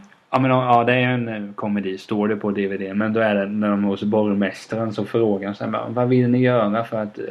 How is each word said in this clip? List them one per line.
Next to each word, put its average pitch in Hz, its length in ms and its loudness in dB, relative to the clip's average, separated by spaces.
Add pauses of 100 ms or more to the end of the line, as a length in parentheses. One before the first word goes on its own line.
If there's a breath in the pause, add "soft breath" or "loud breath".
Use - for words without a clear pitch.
(300)
Ja, 131 100 2
men 131 120 2
ja, 123 320 4
det 123 100 2
är 127 40 2
en, 123 300 0
eh, 104 260 -8
komedi. 101 440 -4
Står 104 300 -2
det 107 80 0
på 104 160 -2
D 101 160 0
V 98 100 -4
D. 95 160 -6
Men 110 200 0
då 113 60 0
är 107 160 2
det 98 100 0
när 107 240 -2
de 101 140 2
är 101 40 2
hos 98 160 -2
borgmästaren 104 880 -2
så 104 120 -4
frågar 101 440 0
de 101 60 -6
så - 80 -12
här, 113 80 -4
bara, 113 180 -4
"Vad 123 180 0
vill 127 220 4
ni 123 80 2
göra 117 460 2
för 110 200 -6
att, 104 160 -10
eh, 113 120 -8